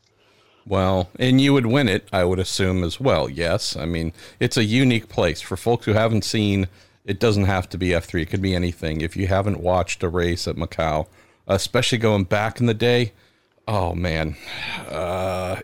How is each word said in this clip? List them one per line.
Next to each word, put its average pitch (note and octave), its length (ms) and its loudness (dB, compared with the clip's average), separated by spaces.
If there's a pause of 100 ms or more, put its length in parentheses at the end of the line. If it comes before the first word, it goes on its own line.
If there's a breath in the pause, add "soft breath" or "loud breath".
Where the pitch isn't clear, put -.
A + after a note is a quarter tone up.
(680 soft breath)
Well, F#2+ 520 2
and B2+ 220 4
you C#3 120 4
would C3+ 140 4
win B2 220 2
it, G2 240 0
I F#2 120 2
would F2+ 160 2
assume, F#2 420 0
as E2+ 160 -4
well, F2 320 2
yes. E2 460 -2
I C2 100 -6
mean, E2 260 -4 (280 loud breath)
it's A#2+ 160 -2
a A#2 80 2
unique A#2+ 440 2
place. F2 320 0
For - 160 -6
folks A#2 300 0
who A2 60 2
haven't A2 320 2
seen, G2+ 420 0 (380 soft breath)
it G2 160 -6
doesn't G#2 240 4
have F#2+ 260 0
to F2+ 80 -8
be F2+ 160 2
F E2 120 0
three. E2+ 160 -2
It D#2 80 -4
could G2 120 -2
be F#2+ 120 0
anything. E2+ 460 -2
If E2 160 -6
you F#2+ 120 -2
haven't G2 320 0
watched F2+ 420 0
a F#2 60 -2
race F2 400 -2
at D#2+ 80 -4
Macau, D#2+ 500 -2 (400 soft breath)
especially A#2+ 520 0
going G#2+ 260 2
back G#2+ 360 -2
in A#2+ 60 2
the A2+ 80 2
day, A#2+ 380 2 (560 soft breath)
Oh, F2+ 260 -2
man. D#2+ 420 -2 (520 loud breath)
Uh, F#2 760 -4